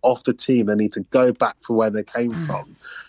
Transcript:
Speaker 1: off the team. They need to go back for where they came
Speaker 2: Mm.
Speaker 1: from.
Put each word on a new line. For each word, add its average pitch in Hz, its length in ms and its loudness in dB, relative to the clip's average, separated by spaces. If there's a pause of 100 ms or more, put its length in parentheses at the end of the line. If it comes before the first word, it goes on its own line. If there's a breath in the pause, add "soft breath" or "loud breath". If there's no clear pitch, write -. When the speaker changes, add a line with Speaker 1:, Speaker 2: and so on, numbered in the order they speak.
Speaker 1:
off 123 220 0
the 127 100 0
team. 120 320 0
They 104 80 0
need 107 180 0
to 107 160 -8
go 127 240 4
back - 300 -2
for 117 120 -4
where 110 140 2
they 104 140 -4
came 120 320 -4
Speaker 2:
Mm. - 120 -8
Speaker 1:
from. - 300 -8 (320 loud breath)